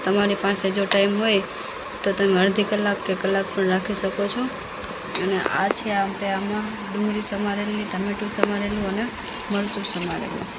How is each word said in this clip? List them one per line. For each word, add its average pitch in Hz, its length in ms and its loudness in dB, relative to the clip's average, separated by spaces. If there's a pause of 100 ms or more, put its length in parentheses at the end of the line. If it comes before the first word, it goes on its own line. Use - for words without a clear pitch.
તમારી 202 320 4
પાસે 196 360 0
જો 196 140 2
ટાઈમ 202 340 4
હોય 214 220 4 (640)
તો 202 100 2
તમે 190 260 4
અડધી 196 240 4
કલાક 208 340 0 (100)
કે 196 80 2
કલાક 196 300 0 (100)
પણ 190 120 4
રાખી 185 260 2
શકો 196 340 0
છો. 240 140 -2 (800)
અને 190 180 2 (200)
આ 190 80 4
છે 208 260 0
આપણે 196 380 0
આમાં 208 640 -2
ડુંગળી 208 280 0
સમારેલી, 208 640 -2
ટામેટું 202 460 -2
સમારેલું 208 580 0
અને 202 160 -2 (480)
મરચું 202 340 -2
સમારેલું. - 600 -4 (120)